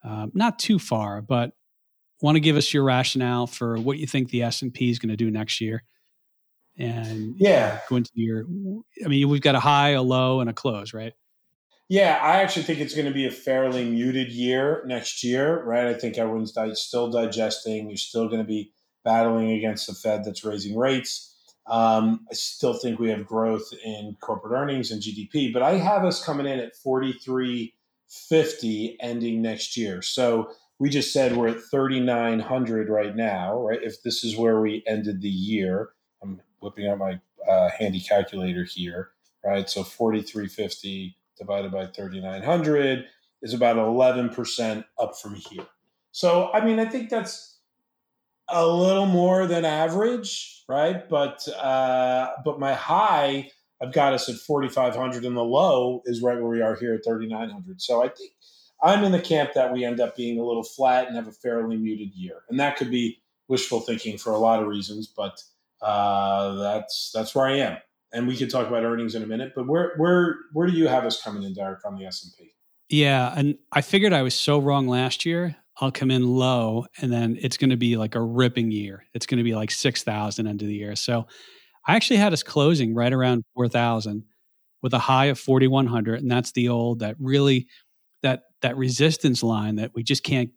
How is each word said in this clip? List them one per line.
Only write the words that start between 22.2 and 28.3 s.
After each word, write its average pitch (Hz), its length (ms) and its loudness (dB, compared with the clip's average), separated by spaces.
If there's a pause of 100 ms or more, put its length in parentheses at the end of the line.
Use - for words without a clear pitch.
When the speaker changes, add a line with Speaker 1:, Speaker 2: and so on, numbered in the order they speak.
Speaker 2:
I - 20 -14
still - 400 -4
think 113 240 -6
we 113 120 -2
have 104 180 -4
growth 110 440 -2 (120)
in 104 360 -12
corporate 107 340 -8
earnings 135 360 -4
and 107 120 -8
G 104 120 -8
D 104 180 -12
P, 139 200 -2
but 120 100 0
I 147 120 4
have 190 320 2
us - 180 -2
coming 143 240 -4
in 135 120 -4
at 117 180 -10
forty-three 127 1000 -4 (320)
fifty 117 920 -2